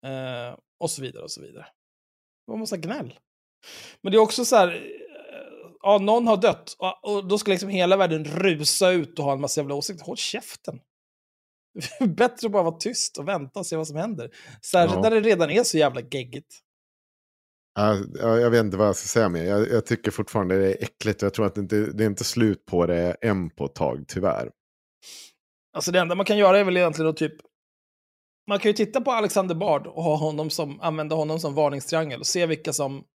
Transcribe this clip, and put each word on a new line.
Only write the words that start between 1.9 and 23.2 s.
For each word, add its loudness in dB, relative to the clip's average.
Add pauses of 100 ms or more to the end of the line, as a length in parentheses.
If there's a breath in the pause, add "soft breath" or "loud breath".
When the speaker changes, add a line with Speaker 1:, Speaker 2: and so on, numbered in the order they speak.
Speaker 1:
var -8
en -8
massa -6
gnäll. -10 (840 loud breath)
Men -2
det 6
är 8
också 2
så 4
här, 8
eh, -6 (1000)
ja, 6
någon 4
har 4
dött. 2
Och, -6 (120)
och -4
då 2
ska 0
liksom -2
hela 4
världen 2
rusa 2
ut -2
och -2
ha 0
en -4
massa -2
jävla -4
åsikter. -8
Håll -10
käften. -10 (920)
<laughs> -12
Det 0
är 2
bättre 0
att -4
bara 2
vara -2
tyst -6
och -10
vänta -6
och -10
se -8
vad -6
som -12
händer. -6 (340 loud breath)
Särskilt 4
Speaker 2:
Ja. 0
Speaker 1:
när 4
det 4
redan 4
är 2
så 0
jävla 2
geggigt. -12 (1160)
Speaker 2:
Ja, 2 (220)
ja, 2
jag 4
vet 6
inte -4
vad 4
jag 2
ska -10
säga 2
mer. -4
Jag, 0
jag 0
tycker -2
fortfarande -2
det 2
är -6
äckligt. -4
Jag 0
tror 0
att -2
det -6
inte, -4
det 0
är 2
inte -4
slut 0
på 2
det 0 (100)